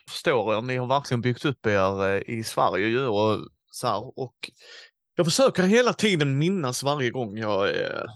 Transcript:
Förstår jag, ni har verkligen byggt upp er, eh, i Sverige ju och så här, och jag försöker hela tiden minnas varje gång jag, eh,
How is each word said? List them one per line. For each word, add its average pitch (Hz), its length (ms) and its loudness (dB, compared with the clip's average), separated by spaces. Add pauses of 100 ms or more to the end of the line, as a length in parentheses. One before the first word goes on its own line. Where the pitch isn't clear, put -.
Förstår 110 460 0
jag, 113 100 -2
ni 127 120 -4
har 123 100 -4
verkligen 131 340 0
byggt 120 240 -2
upp 135 220 -4
er, 98 420 2
eh, 98 300 -2
i 113 60 -6
Sverige 101 420 0
ju 123 200 0
och 107 420 0 (220)
så - 160 -8
här, 110 320 -4
och 127 160 -10 (800)
jag 165 120 2
försöker 226 360 4
hela 220 300 4
tiden 147 460 2
minnas 156 440 0
varje 139 280 0
gång 110 280 -6
jag, 101 300 0
eh, - 340 -2 (140)